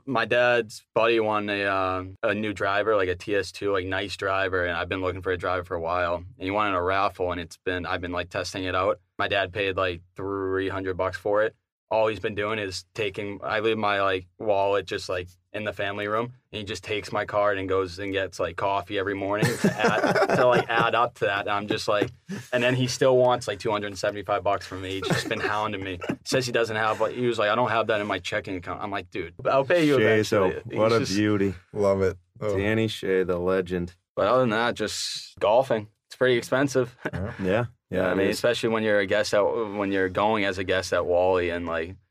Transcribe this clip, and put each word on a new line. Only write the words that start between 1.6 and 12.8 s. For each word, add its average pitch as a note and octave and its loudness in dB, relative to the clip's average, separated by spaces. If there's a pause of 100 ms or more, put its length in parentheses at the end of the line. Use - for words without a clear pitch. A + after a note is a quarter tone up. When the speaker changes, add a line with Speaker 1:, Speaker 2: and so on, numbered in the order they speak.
Speaker 1:
uh, F#2+ 0 (200)
a G#2+ 2
new G#2+ -2
driver, G2+ 2
like, F#2+ 2
a F2+ 0
T G2+ -4
S F#2+ 0
two, G2+ -4
like, F#2 0
nice F#2+ -4
driver, F#2+ 0
and F2 -2
I've F2 -4
been F#2+ -2
looking F#2 -2
for F#2 -2
a F2+ 0
driver F2+ -2
for F2+ -8
a E2+ -4
while. F2 0
And F2 -10 (120)
he F#2 -6
won G#2 2
in G2 0
a F2+ 0
raffle, F#2+ 0
and F2 -4
it's E2 -12
been, F2+ -4
I've F#2 -4
been, F2 -6
like, F2 -4
testing F#2+ -6
it F#2 -4
out. F#2 0 (180)
My G2+ -2
dad G2 0
paid, G2 -2
like, F2+ -2 (140)
three F#2+ -2
hundred F#2+ -4
bucks F#2 -2
for G#2 0
it. A2+ -2 (340)
All A2 2
he's G#2+ -2
been G#2+ -4
doing G#2 -2
is F#2+ -6 (100)